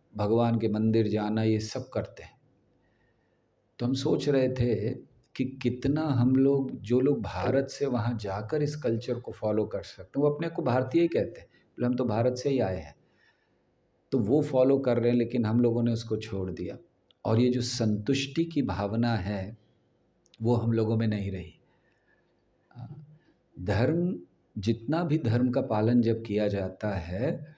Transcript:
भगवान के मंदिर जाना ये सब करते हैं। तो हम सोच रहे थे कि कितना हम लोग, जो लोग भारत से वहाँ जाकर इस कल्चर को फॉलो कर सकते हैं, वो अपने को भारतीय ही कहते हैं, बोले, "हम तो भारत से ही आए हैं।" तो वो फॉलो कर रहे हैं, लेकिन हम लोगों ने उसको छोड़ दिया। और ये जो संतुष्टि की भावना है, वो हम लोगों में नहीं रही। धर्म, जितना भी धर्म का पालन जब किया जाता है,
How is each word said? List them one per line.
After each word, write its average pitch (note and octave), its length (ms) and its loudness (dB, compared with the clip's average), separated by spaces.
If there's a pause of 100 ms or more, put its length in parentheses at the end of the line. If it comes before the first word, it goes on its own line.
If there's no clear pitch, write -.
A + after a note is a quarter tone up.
(160)
भगवान A2+ 420 2
के A2 100 0
मंदिर A2 400 2
जाना G#2+ 340 0
ये A2 180 2
सब A#2 280 -8
करते - 340 -6
हैं। - 140 -20 (1400)
तो A#2+ 80 -2
हम C3 80 0
सोच - 340 0
रहे C3 200 4
थे A#2+ 420 0 (440)
कि C3+ 100 -2
कितना - 580 -2
हम C3 340 2
लोग, C3+ 340 4
जो A2+ 300 0
लोग C3 220 2
भारत C3+ 460 -2
से - 180 -6
वहाँ A#2+ 320 -2
जाकर G#2+ 440 -4
इस D3 140 -2
कल्चर A2+ 380 -2
को A2+ 180 -8
फॉलो G#2+ 320 0
कर F#2+ 180 -6
सकते - 380 -8
हैं, - 20 2
वो D3 80 4
अपने D#3+ 180 -4
को E3+ 140 -4
भारतीय B2+ 400 2
ही E3 60 4
कहते - 320 -2
हैं, - 80 -20
बोले, - 380 -6
"हम B2 100 0
तो B2 80 0
भारत A#2 320 2
से C#3+ 140 -2
ही C3+ 80 2
आए F#2+ 220 -2
हैं।" - 140 -16 (1160)
तो C#3 60 2
वो A#2+ 240 2
फॉलो C3 360 4
कर A#2+ 200 0
रहे A#2 120 2
हैं, B2 80 4
लेकिन A#2 260 0
हम A2 160 2
लोगों A#2+ 220 2
ने A#2 100 2
उसको A2 240 -2
छोड़ F#2+ 340 -6
दिया। - 280 -8 (460)
और A2+ 160 4
ये B2 100 4
जो B2 100 0
संतुष्टि A#2 840 -2
की E3 180 -2
भावना A#2 540 0
है, G2 400 -6 (840)
वो A#2 120 2
हम A#2 180 2
लोगों A2 240 2
में A2+ 100 2
नहीं G2+ 260 -2
रही। F2 220 -10 (2000)
धर्म, C#3 600 2 (380)
जितना C#3+ 460 -2
भी D3+ 140 0
धर्म A#2+ 320 2
का C#3 100 0
पालन A#2 420 4
जब A2+ 200 0
किया G#2 260 0
जाता G2 420 -4
है, F#2 680 -4